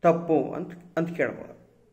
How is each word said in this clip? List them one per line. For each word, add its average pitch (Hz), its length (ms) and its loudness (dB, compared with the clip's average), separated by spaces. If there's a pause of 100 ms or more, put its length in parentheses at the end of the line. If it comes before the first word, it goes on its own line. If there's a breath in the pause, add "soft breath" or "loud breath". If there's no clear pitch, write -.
ತಪ್ಪು?" 165 520 2
ಅಂತ, 175 180 -8 (260)
ಅಂತ 170 200 -2
ಕೇಳ್ಬೋದು. - 540 -6 (220)